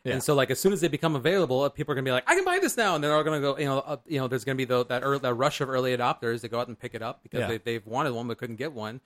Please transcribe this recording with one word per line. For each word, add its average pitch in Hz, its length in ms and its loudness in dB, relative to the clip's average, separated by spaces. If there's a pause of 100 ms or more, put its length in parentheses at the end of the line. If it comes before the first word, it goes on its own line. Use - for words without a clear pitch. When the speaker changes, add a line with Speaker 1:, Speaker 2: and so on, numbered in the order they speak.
Speaker 1:
Yeah. 127 100 -2
Speaker 2:
And 131 100 -4
so, 151 100 4
like, 131 160 4
as 139 100 -2
soon 190 140 4
as 165 80 -2
they 170 60 4
become 151 280 0
available, 139 460 2
uh, 143 80 2
people 151 220 -4
are 131 40 -2
gonna 131 100 -2
be 131 60 0
like, 127 140 2
"I 320 80 6
can 381 100 4
buy 359 140 2
this 370 180 0
now," 196 200 2
and 147 80 0
they're 151 100 2
all 151 100 4
gonna 156 160 0
go, 139 200 0
you 147 60 0
know, 139 160 0
uh, 143 160 -6 (100)
you 151 120 -2
know, 131 80 0
there's 123 160 -2
gonna 135 120 -2
be 131 100 -2
the, 123 200 2
that 123 180 -2
ear-, 139 160 0
that 123 160 0
rush 143 260 0
of 131 80 -2
early 127 260 0
adopters 120 460 -2
that 117 80 -8
go 117 100 -2
out 123 100 -4
and 113 100 -14
pick 120 160 -10
it 113 80 -8
up 120 180 -8
because - 200 -4
Speaker 1:
Yeah. 104 60 0
Speaker 2:
they, 113 120 -2
they've 113 260 -4
wanted 123 280 -2
one 117 140 -4
but 113 120 -6
couldn't 117 160 -8
get 139 180 -6
one. 110 320 -8